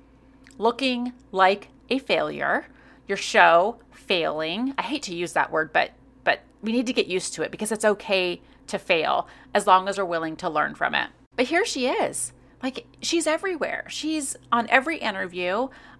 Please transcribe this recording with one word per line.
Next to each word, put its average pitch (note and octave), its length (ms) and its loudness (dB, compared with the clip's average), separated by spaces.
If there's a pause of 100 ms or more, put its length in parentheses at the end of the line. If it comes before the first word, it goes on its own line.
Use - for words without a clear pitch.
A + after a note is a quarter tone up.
(580)
looking A#3+ 540 -2 (180)
like F#3+ 380 4 (220)
a C4 80 0
failure, D#3 680 0 (400)
your G3 120 -4
show F3+ 600 6 (120)
failing. E3 880 -2
I F#3 40 -2
hate B3+ 220 -6
to F3+ 100 -8
use E3+ 200 -4
that D3+ 180 0
word, D#3 200 -2
but, - 180 2 (340)
but - 160 2 (220)
we G#3+ 100 -4
need A#3+ 140 0
to B3+ 60 -4
get - 140 0
used - 280 -6
to D#3+ 80 -6
it - 80 -6
because G#3+ 220 -6
it's G#3 120 -4
okay F#3+ 560 0 (280)
to F#3+ 100 -6
fail D3 500 0 (260)
as G3+ 120 2
long F#3+ 220 6
as F#3+ 100 -4
we're G3+ 60 0
willing D#3+ 320 -4
to F#3 120 -4
learn D3+ 260 -2
from D3 200 -2
it. - 160 0 (260)
But B3+ 100 0
here E4+ 180 0
she B3+ 240 -4
is. E4 440 -4 (300)
Like, B3+ 240 -8 (140)
she's E4 260 -2
everywhere. D#4+ 640 -4
She's D4+ 480 -6 (160)
on A#3 180 0
every C4+ 280 4
interview. F#3+ 680 -4 (320)